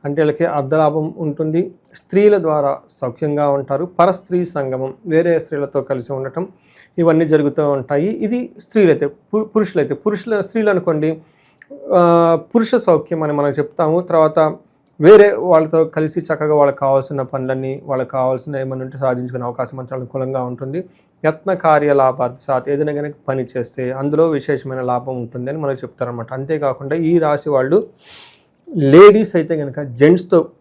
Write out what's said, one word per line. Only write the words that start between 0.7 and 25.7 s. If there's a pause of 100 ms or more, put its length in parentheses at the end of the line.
ఉంటుంది, (200)
స్త్రీల
ద్వారా (100)
సౌఖ్యంగా
ఉంటారు,
పరస్త్రీ
సంగమం, (120)
వేరే
స్త్రీలతో
కలిసి
ఉండటం, (500)
ఇవన్నీ
జరుగుతూ
ఉంటాయి.
ఇది
స్త్రీలైతే.
పు-, (120)
పురుషులైతే,
పురుషుల,
స్త్రీలు
అనుకోండి, (720)
ఆ, (180)
పురుష
సౌఖ్యం
అని
మనం
చెప్తాము.
తర్వాత (600)
వేరే
వాళ్ళతో
కలిసి
చక్కగా
వాళ్ళకి
కావాల్సిన
పనులన్నీ,
వాళ్ళకి
కావాల్సిన
ఏమైనా
ఉంటే
సాధించుకునే
అవకాశం
మనకు
అనుకూలంగా
ఉంటుంది. (400)
యత్న
కార్య
లాభార్థ
సాత్,
ఏదైనా
కనుక (140)
పని (100)
చేస్తే
అందులో
విశేషమైన
లాభం
ఉంటుంది
అని
మనకు